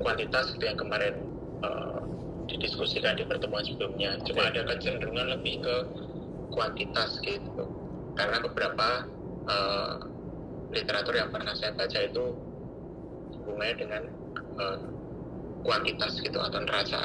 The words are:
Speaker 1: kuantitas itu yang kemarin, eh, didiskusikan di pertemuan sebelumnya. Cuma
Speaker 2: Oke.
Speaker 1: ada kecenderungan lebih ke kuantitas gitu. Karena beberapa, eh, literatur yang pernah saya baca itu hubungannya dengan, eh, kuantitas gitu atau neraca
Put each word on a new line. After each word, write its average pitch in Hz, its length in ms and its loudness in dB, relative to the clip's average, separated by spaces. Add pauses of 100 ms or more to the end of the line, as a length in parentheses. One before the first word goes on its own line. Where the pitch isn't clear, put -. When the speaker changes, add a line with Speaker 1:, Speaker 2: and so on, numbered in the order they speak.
Speaker 1:
kuantitas 113 480 4
itu 117 160 0
yang 104 80 2
kemarin, 101 400 2 (480)
eh, - 360 -2 (520)
didiskusikan - 640 2
di - 80 0
pertemuan - 400 0
sebelumnya. 98 640 0
Cuma - 160 6
Speaker 2:
Oke. 95 80 6
Speaker 1:
ada 117 160 2
kecenderungan 123 720 0
lebih - 240 0
ke 123 120 4 (760)
kuantitas - 720 0
gitu. - 400 -2 (560)
Karena 110 240 4
beberapa, 117 640 2 (400)
eh, 101 460 2 (840)
literatur 107 400 2
yang 110 160 2
pernah - 240 -2
saya - 160 0
baca - 320 0
itu 117 320 2 (960)
hubungannya 104 480 0
dengan, 104 240 -2 (560)
eh, 98 200 0 (840)
kuantitas - 560 2
gitu - 160 -2
atau 98 240 0
neraca 101 460 2